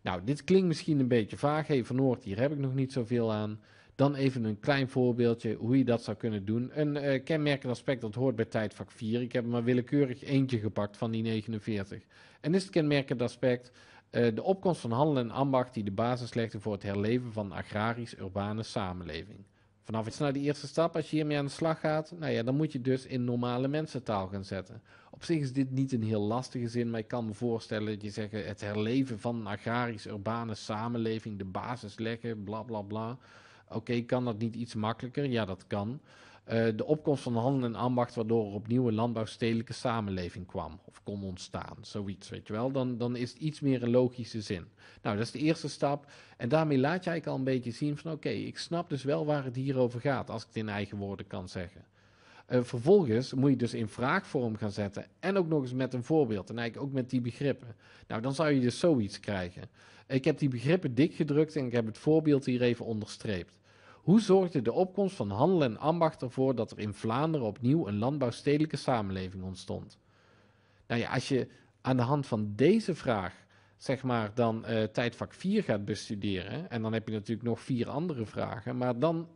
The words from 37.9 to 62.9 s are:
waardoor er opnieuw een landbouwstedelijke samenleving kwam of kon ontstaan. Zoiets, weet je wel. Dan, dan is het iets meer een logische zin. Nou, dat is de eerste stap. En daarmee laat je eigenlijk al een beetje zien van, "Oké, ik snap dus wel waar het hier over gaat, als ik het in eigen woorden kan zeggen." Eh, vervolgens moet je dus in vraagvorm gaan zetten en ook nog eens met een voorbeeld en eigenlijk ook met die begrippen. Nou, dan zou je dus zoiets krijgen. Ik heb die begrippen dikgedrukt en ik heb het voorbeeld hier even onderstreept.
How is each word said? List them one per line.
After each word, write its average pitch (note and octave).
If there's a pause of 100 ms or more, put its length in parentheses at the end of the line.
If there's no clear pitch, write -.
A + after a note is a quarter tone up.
waardoor A2+
er G2
opnieuw A#2
een A2
landbouwstedelijke A2+
samenleving F#2+
kwam D#2+
of -
kon G2+
ontstaan. -
Zoiets, G2+
weet F#2+
je G#2+
wel. B2
Dan, B2+
dan A#2+
is A#2+
het -
iets D#3
meer C3
een A#2+
logische B2
zin. G2 (380)
Nou, G#2+
dat A2+
is -
de -
eerste D#3
stap. C#3+ (300)
En B2
daarmee D3+
laat D#3+
je F3
eigenlijk E3
al C#3+
een C3+
beetje B2
zien D3
van, D#3+
"Oké, -
ik A2
snap E3+
dus C3+
wel D3+
waar D3
het B2+
hier C3
over A#2+
gaat, C3
als G#2+
ik -
het -
in A2
eigen G#2
woorden G2
kan G2
zeggen." E2+ (600)
Eh, B2+
vervolgens B2+
moet C#3
je B2+
dus A#2
in A#2
vraagvorm B2+
gaan G#2+
zetten G2+ (140)
en F#3+
ook F3
nog D#3
eens B2
met B2+
een B2
voorbeeld A#2
en A2+
eigenlijk A#2+
ook C3+
met B2+
die B2+
begrippen. B2 (300)
Nou, A2+
dan C3+
zou D3+
je C3+
dus A#2+
zoiets C3
krijgen. F#2 (440)
Ik C3
heb D3
die D3
begrippen C3
dikgedrukt D3+
en C3+
ik A#2
heb A#2
het G#2+
voorbeeld D3+
hier B2
even A#2+
onderstreept. G#2+ (440)